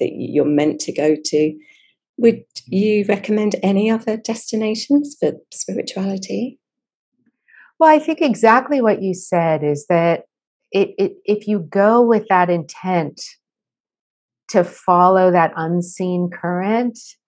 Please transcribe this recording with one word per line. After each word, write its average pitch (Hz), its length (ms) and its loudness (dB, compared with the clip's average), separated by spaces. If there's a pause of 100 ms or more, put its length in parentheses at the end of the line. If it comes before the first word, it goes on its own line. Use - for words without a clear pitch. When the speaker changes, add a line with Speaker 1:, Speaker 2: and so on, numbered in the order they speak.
Speaker 1:
that - 120 -2
you're 139 300 -2
meant 147 380 0
to - 120 -8
go 151 300 0
to. 151 340 -2 (600)
Would 233 260 2 (240)
you 202 400 0
recommend 208 560 -2
any 196 260 0
other 220 280 -2
destinations 226 1040 -4
for 151 100 0 (220)
spirituality? 196 1040 -8 (1160)
Speaker 2:
Well, 320 160 6
I 302 60 4
think 311 220 -4
exactly 262 580 2
what 214 220 2
you 185 120 -2
said 165 480 -2
is 147 260 -2
that 170 360 2 (480)
it, 196 260 0
it, 196 160 -2 (120)
if 208 200 -2
you 208 140 -2
go 202 420 2
with 226 280 2
that 180 200 2
intent 170 720 -4 (1300)
to 185 140 4
follow 185 680 4
that 165 240 2
unseen 175 720 -4
current 202 680 -4 (300)